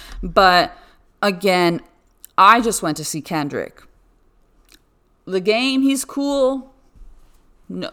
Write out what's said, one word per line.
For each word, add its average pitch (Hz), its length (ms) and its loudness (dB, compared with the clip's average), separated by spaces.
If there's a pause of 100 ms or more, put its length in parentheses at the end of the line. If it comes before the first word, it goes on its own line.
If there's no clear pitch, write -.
(220)
But 180 540 4 (440)
again, 180 600 0 (580)
I 208 220 6
just 220 220 -4
went 156 160 -4
to 151 60 -10
see 156 160 -8
Kendrick. 139 640 -8 (1400)
The 185 160 -4
Game, 254 420 0
he's 269 220 0
cool. 269 680 -2 (960)
No, 185 240 -10